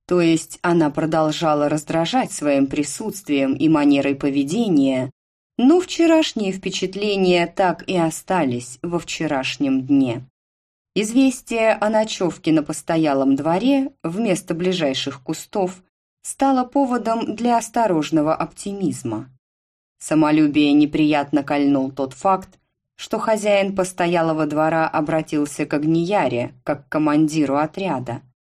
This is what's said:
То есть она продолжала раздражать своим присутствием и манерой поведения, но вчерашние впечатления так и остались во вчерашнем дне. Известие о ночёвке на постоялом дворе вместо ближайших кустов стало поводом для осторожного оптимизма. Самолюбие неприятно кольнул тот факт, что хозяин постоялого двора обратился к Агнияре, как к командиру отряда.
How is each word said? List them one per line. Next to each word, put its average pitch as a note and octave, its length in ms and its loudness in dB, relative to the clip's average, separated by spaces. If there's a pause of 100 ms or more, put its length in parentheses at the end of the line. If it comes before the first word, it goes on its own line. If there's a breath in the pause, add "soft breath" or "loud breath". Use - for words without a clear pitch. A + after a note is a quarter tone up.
То F3 160 2
есть E3 400 0
она E3+ 260 2
продолжала D#3 800 0
раздражать E3 640 -2
своим C#3 340 0
присутствием C#3+ 840 -4
и D3 160 0
манерой C#3+ 460 2
поведения, C#3 960 0 (480)
но C#4 200 6
вчерашние D#4+ 760 2
впечатления F#3+ 920 0
так F3 400 0
и F#3+ 80 -4
остались D#3+ 840 -2
во E3+ 180 -4
вчерашнем C3+ 880 -4
дне. C3 400 0 (680)
Известие A3+ 800 0
о G#3 160 -2
ночёвке G#3+ 600 -2
на D#3 120 4
постоялом C#3+ 720 0
дворе A#3 560 0 (100)
вместо F#3 520 -2
ближайших E3 680 -2
кустов F#3 600 -6 (400)
стало C4+ 420 0
поводом A#3 720 -2
для A#3 220 2
осторожного D#3+ 760 0
оптимизма. D3+ 920 -6 (720)
Самолюбие D3+ 760 2
неприятно D3 680 2
кольнул C#3 480 0
тот C3+ 240 -8
факт, F#3+ 460 -2 (340)
что - 240 -6
хозяин G3+ 560 0
постоялого E3+ 720 0
двора D#3 420 0
обратился D#3 800 -2
к - 80 -4
Агнияре, D#3 800 0 (100)
как - 220 -4
к - 20 -20
командиру D3+ 680 2
отряда. C#3+ 640 -4 (240)